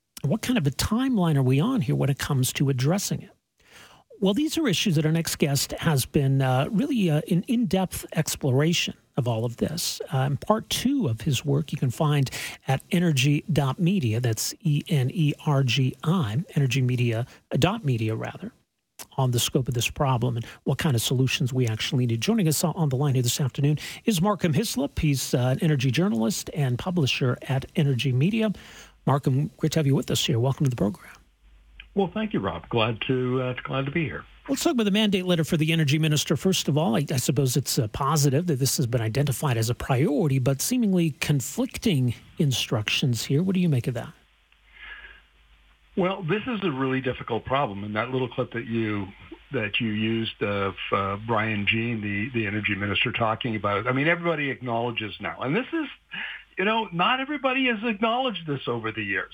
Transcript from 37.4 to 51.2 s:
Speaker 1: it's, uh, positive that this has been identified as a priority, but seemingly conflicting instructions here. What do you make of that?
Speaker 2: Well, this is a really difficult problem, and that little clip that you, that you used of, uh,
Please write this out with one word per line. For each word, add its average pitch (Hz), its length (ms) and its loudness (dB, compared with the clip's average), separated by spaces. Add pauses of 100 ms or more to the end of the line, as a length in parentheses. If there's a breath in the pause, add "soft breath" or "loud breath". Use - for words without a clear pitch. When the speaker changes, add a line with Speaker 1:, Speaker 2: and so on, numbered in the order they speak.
Speaker 1:
it's, - 220 0
uh, 113 100 0
positive 143 600 2
that 135 100 0
this 135 180 0
has 135 100 0
been 117 140 0
identified 131 560 0
as 113 140 0
a 117 40 -2
priority, 147 640 0
but 135 220 0
seemingly 185 600 0
conflicting 143 920 0 (240)
instructions 120 880 0
here. 143 180 2
What 185 120 0
do 185 60 2
you 175 80 2
make 131 180 0
of 123 80 -2
that? 117 180 -10 (1800 loud breath)
Speaker 2:
Well, 190 260 0
this 190 240 0
is 233 180 -2
a 175 60 0
really 131 300 0
difficult 120 460 -4
problem, 123 360 -2
and 104 140 -6
that 123 140 -2
little 127 180 0
clip 120 240 -6
that 117 140 -6
you, 107 400 -2 (460)
that 107 280 -2
you 113 80 0
used 113 540 -2
of, 101 320 0 (180)
uh, 98 240 0 (100)